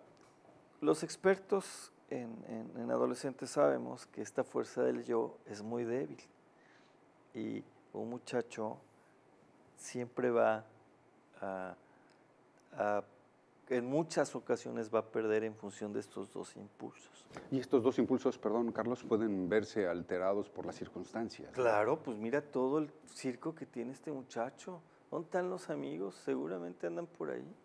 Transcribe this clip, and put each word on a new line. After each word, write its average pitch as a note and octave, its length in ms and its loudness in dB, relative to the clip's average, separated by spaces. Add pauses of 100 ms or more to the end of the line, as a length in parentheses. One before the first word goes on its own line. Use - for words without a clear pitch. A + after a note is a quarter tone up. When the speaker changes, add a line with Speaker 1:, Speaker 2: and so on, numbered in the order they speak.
(800)
Speaker 1:
los D3+ 240 4
expertos - 880 0 (180)
en, A#2+ 240 -6 (140)
en, A2+ 340 -8
en A#2+ 80 -4
adolescentes B2 600 0
sabemos B2+ 560 2
que - 160 -10
esta B2+ 200 0
fuerza B2 400 -2
del B2 220 2
yo A#2+ 420 0
es G#2 160 -10
muy A#2+ 220 -2
débil. C3 340 -2 (1160)
Y A2 280 -4 (300)
un A2 180 -6
muchacho A#2+ 680 -4 (1000)
siempre B2 540 -2
va A2 340 6 (760)
a, F#2 360 -6 (1000)
a, G#2 280 2 (640)
en B2 180 2
muchas D#3 480 2
ocasiones A#2 580 -2
va A2 80 6
a A2 60 0
perder A2 380 2
en A2 100 -2
función G#2 380 -6
de A2+ 80 -2
estos G2+ 320 -8
dos F#2+ 240 -10
impulsos. - 720 -16 (220)
Speaker 2:
Y C3 100 2
estos B2 220 6
dos A#2+ 160 4
impulsos, B2 400 4
perdón, A2+ 340 2
Carlos, A2+ 320 -2
pueden G#2 440 2
verse G2+ 380 4
alterados F#2 640 0
por - 160 -8
las G#2+ 80 -6
circunstancias, - 760 -6
¿no? C3 120 0
Speaker 1:
Claro, A2+ 400 6
pues A#2+ 160 -4
mira A#2 240 0
todo C#3 360 2
el D3+ 120 0 (160)
circo C3+ 480 -4
que C#3 120 -10
tiene A#2+ 260 -6
este C#3 180 -10
muchacho. C3+ 680 -6 (300)
¿Dónde D#3+ 160 -4
están F3+ 240 0
los F3+ 180 -6
amigos? D3+ 460 -4 (100)
Seguramente E3+ 640 -4
andan E3+ 200 -4
por D#3+ 240 -6
ahí. B2+ 140 -6 (200)